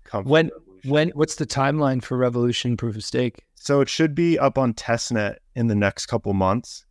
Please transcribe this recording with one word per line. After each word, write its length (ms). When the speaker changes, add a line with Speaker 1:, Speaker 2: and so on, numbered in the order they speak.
Speaker 1:
come 200
from 80
Speaker 2:
When, 180
Speaker 1:
Revolution. 420
Speaker 2:
when, 180
what's 260
the 100
timeline 580
for 140
Revolution 580
Proof 220
of 80
Stake? 400
Speaker 1:
So 260
it 80
should 260
be 220
up 200
on 160
testnet 640
in 120
the 80
next 320
couple 260
months, 580